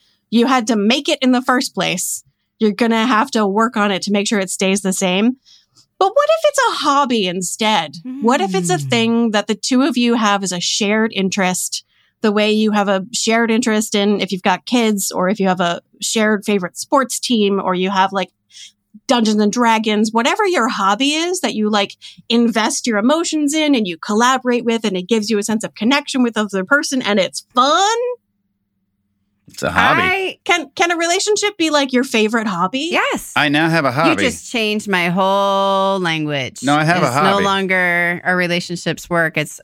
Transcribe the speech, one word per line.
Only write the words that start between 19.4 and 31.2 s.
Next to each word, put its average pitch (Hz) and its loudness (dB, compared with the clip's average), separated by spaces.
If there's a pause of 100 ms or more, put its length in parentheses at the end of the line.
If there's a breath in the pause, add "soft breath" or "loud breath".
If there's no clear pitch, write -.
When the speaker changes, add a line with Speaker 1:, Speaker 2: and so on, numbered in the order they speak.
Speaker 1:
and 208 2
Dragons, 220 2
whatever 302 0
your 349 0
hobby 208 0
is 349 -2
that 240 -4
you, 214 0
like, 202 0 (360 loud breath)
invest 233 0
your 214 0
emotions 302 0
in 302 2
and 240 0
you 170 -6
collaborate 240 0
with, 226 -2
and 190 -2
it 180 -4
gives 220 0
you 214 0
a 202 -2
sense 214 -2
of 180 -8
connection 277 0
with 233 -2
the 220 -2
other 196 -2
person 277 0
and 208 0
it's - -4
fun? 339 2 (1500)
Speaker 3:
It's - -16
a 71 -2
hobby. - 2
Speaker 2:
I 370 -2
Speaker 1:
Can, 339 -2
can 339 0
a 349 -2
relationship 392 0